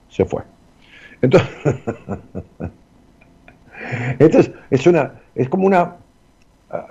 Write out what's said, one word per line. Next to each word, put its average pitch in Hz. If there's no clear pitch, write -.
se -
fue. -
Entonces, 131
<laughs> 135
entonces 160
es 135
una, 160
es 127
como 190
una, 175